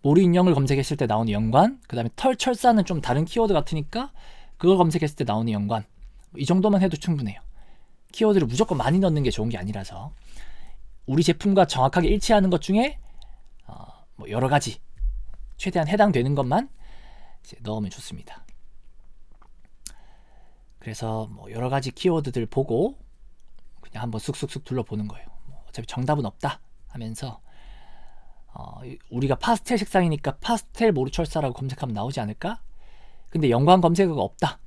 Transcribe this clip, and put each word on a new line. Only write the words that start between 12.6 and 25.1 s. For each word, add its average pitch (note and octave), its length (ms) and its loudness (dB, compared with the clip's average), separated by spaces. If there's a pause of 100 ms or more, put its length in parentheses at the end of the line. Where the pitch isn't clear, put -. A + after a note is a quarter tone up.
중에, A#3 380 0 (680)
어, - 180 -14 (300)
뭐, - 140 -14
여러 A2+ 180 0
가지 - 320 0 (760)
최대한 E3+ 300 0
해당되는 E3 480 4
것만 C#3 340 0 (720)
이제 - 180 -20
넣으면 G#2+ 280 -6
좋습니다. - 560 -14 (2250)
그래서 A2 520 -6
뭐, - 200 -18
여러 A#2+ 180 -6
가지 C3+ 220 -2
키워드들 C#3+ 540 -2
보고 C#3 520 -2 (840)
그냥 - 220 -10
한번 A2+ 160 -6
쑥쑥쑥 - 440 -8
둘러보는 G#2+ 440 -4
거예요. - 200 -10 (180)